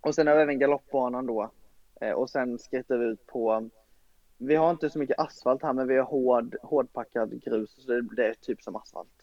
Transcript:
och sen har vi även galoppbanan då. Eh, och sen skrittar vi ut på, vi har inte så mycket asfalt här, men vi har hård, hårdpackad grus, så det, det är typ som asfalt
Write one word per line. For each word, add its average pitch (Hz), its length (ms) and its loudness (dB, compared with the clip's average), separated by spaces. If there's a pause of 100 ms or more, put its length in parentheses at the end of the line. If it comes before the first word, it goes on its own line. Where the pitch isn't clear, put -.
och 151 140 -2
sen 156 120 4
har 151 100 6
vi 156 60 8
även 147 160 2
galoppbanan 131 680 0
då. 113 240 -4 (500)
Eh, 110 120 -4
och 127 180 -2
sen 123 280 -4
skrittar 127 380 -4
vi 120 100 0
ut 113 200 -6
på, 113 420 -2 (680)
vi 135 180 0
har 160 140 4
inte 160 200 -2
så 156 80 -8
mycket 139 200 -2
asfalt 135 440 -2
här, 151 100 -2
men 131 160 -2
vi 131 80 4
har 131 80 2
hård, 123 580 0
hårdpackad 123 800 -4
grus, 110 280 -4 (140)
så 131 80 -4
det, 120 100 0 (140)
det 117 100 2
är 113 80 0
typ - 280 -8
som 92 140 -12
asfalt - 320 -14 (140)